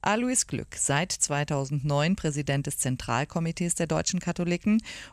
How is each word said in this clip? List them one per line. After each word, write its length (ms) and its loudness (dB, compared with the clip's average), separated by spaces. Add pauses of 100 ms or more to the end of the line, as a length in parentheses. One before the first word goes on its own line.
Alois 460 2
Glück, 280 -6
seit 360 0
zweitausendneun 1040 0
Präsident 500 0
des 120 -4
Zentralkomitees 960 -2
der 120 0
deutschen 340 0
Katholiken 600 2 (320)